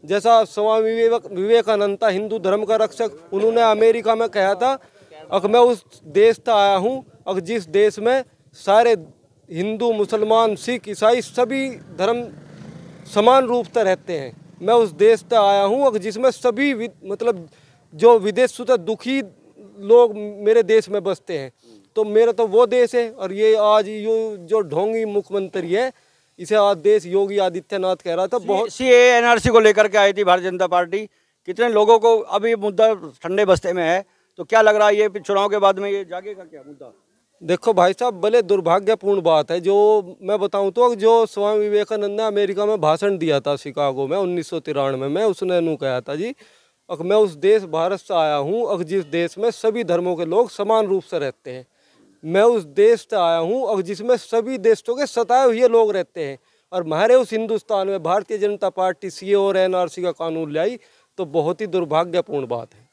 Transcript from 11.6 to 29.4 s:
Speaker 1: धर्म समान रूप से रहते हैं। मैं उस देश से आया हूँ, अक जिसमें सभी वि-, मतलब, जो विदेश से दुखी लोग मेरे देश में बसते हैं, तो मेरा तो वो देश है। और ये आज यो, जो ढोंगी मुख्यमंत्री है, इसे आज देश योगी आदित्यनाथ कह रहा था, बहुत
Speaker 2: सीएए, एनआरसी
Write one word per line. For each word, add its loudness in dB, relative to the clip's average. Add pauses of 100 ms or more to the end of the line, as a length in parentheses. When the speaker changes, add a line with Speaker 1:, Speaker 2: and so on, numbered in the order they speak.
Speaker 1:
धर्म -6 (880)
समान 4
रूप -2
से -2
रहते -4
हैं। -14
मैं 0
उस 2
देश 2
से -4
आया 4
हूँ, 0
अक 0
जिसमें -2
सभी -2
वि-, -8 (140)
मतलब, -6 (460)
जो 6
विदेश 0
से -2
दुखी -4 (600)
लोग 4
मेरे 0
देश 0
में -4
बसते -6
हैं, -10 (440)
तो 0
मेरा 4
तो -2
वो 4
देश 0
है। -2
और -10
ये 2
आज 2
यो, -4
जो -2
ढोंगी -4
मुख्यमंत्री -6
है, -2 (480)
इसे -4
आज 2
देश 0
योगी -2
आदित्यनाथ -4
कह -8
रहा -2
था, -4
बहुत -2
Speaker 2:
सीएए, 4
एनआरसी 2